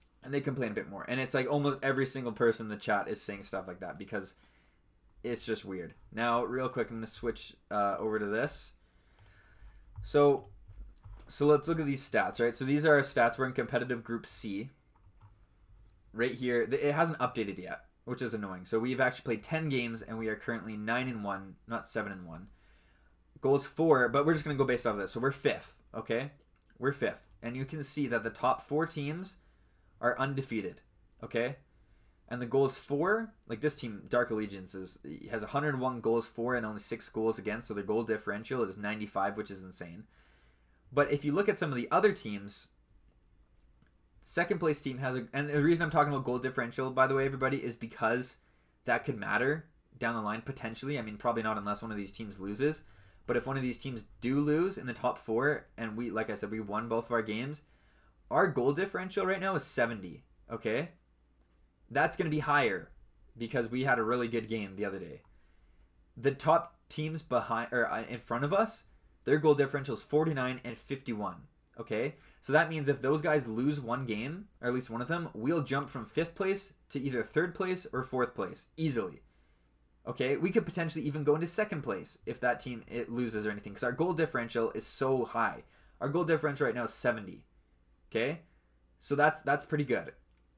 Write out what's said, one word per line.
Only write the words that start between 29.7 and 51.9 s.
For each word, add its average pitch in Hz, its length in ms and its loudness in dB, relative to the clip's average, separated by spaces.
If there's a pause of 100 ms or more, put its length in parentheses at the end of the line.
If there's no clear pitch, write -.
are 120 180 2
undefeated, 131 600 -4 (420)
okay? 123 320 -2 (720)
And 123 140 -6
the 123 40 -4
goals 135 320 4
for, 202 560 0 (140)
like, 113 140 -6
this 147 140 2
team, 104 340 -8
Dark 123 200 4
Allegiance, 98 460 -4
is, 95 240 -10 (320)
has 113 100 -4
a 104 60 -6
hundred 139 320 0
one 123 220 -2
goals 113 260 2
for 120 280 -2
and 113 100 0
only 107 160 -6
six - 260 -6
goals 110 320 0
against, 107 280 -6
so 110 60 -6
their 101 100 -4
goal 107 200 0
differential 110 600 -2
is 95 140 -4
ninety-five, 104 600 -2
which 104 120 -4
is 95 140 -10
insane. 90 400 -12 (880)
But 143 220 4
if 143 100 2
you 147 80 0
look 196 160 2
at 202 100 4
some 165 120 0
of 131 80 -2
the 120 140 -2
other 185 200 6
teams, 101 560 -8 (1500)
second 175 380 0
place 156 220 2
team 131 160 -4
has 131 180 -2
a, 117 180 -4
and 147 160 -2
the 147 120 4
reason 165 220 6
I'm 156 80 0
talking 147 200 6
about 135 140 -2
goal 123 140 0
differential, 131 520 -2
by 131 160 6
the 135 80 2
way, 135 100 4
everybody, 135 380 0
is 117 140 -4
because 117 580 0 (480)
that 120 220 0
could 120 120 -2
matter 113 500 0 (300)
down 117 180 0
the 110 60 -2
line, 107 200 -2
potentially. 131 580 -6
I 117 40 -4
mean, 107 120 -10
probably 113 280 0
not 110 140 0
unless 101 240 -4
one 113 100 -6